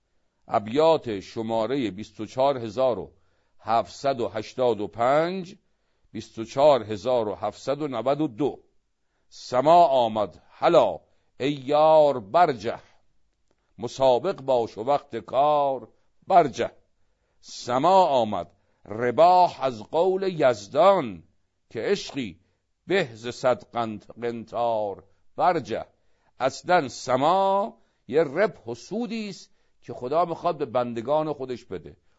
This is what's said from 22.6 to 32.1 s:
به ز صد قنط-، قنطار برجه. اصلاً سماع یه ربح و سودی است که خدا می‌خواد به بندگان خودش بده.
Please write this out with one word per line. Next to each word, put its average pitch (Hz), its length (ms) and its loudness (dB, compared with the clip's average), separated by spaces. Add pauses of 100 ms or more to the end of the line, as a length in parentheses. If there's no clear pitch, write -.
به 175 280 -2
ز 113 140 -14
صد 123 340 -2 (100)
قنط-، 110 500 -8
قنطار 113 840 -4 (320)
برجه. 127 480 -2 (560)
اصلاً 143 480 0
سماع 180 840 0 (340)
یه 147 140 2
ربح 160 440 -2
و 117 80 -10
سودی 220 540 -10
است - 220 -18 (320)
که - 120 -14
خدا 147 300 -2
می‌خواد 170 340 -4
به 143 80 -4
بندگان 123 640 -2
خودش 127 320 -10
بده. 80 320 -14 (220)